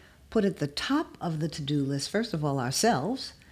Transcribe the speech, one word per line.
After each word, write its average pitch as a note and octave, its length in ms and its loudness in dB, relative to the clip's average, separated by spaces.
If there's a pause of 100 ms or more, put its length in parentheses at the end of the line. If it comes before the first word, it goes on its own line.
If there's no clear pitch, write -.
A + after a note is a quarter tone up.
(300)
put G#3+ 160 4
at F#3+ 120 0
the D3 100 0
top - 520 -2
of D#3+ 200 -4
the D#3+ 80 0
to-do D3 360 0
list, C#3 280 -2
first A3 240 0
of D3+ 100 0
all, C#3 140 2
ourselves, E3 760 0 (180)